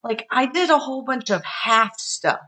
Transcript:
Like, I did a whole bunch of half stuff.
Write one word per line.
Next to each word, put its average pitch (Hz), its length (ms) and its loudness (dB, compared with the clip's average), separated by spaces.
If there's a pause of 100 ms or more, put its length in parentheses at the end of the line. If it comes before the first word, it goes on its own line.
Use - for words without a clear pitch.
Like, 226 280 -4
I 262 160 2
did 320 220 0
a 302 80 8
whole 262 260 -4
bunch 247 260 -6
of 185 160 0
half 226 540 2
stuff. - 480 -2